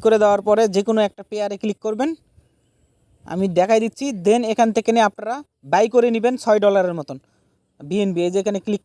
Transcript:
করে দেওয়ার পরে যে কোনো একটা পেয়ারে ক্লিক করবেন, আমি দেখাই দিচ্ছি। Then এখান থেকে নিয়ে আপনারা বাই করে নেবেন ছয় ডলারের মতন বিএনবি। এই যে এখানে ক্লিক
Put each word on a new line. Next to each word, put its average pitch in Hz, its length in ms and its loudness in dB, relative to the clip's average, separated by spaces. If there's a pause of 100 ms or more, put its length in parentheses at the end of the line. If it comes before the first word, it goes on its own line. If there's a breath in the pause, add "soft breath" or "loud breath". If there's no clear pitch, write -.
করে 220 160 4
দেওয়ার 202 260 4
পরে 208 160 4 (120)
যে 202 120 2
কোনো 220 200 0
একটা 196 220 -12
পেয়ারে 208 280 -6
ক্লিক 208 280 -6
করবেন, 220 240 -4 (1160)
আমি 185 200 -4 (140)
দেখাই 220 240 4
দিচ্ছি। 233 220 -6 (200)
Then 220 160 4 (100)
এখান 226 240 2
থেকে 226 200 0
নিয়ে 226 140 4
আপনারা 214 260 -8 (360)
বাই 196 220 4
করে 240 220 4
নেবেন 233 180 0 (100)
ছয় 214 160 2
ডলারের 196 400 2
মতন 135 180 -12 (640)
বিএনবি। 180 460 -4
এই 180 80 -2
যে 196 100 -2
এখানে 202 220 -4
ক্লিক 208 200 -4